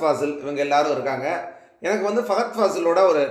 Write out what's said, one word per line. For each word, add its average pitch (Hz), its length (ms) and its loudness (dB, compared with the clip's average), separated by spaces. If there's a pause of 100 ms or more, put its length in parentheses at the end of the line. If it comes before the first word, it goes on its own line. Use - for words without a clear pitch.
ஃபாசில் 143 380 0
இவங்க 139 200 -6
எல்லாரும் 143 320 2
இருக்காங்க. 135 680 -4 (220)
எனக்கு 190 240 -2
வந்து 214 160 0
ஃபகத் 220 380 -2
ஃபாசிலோட 185 500 4
ஒரு 147 220 2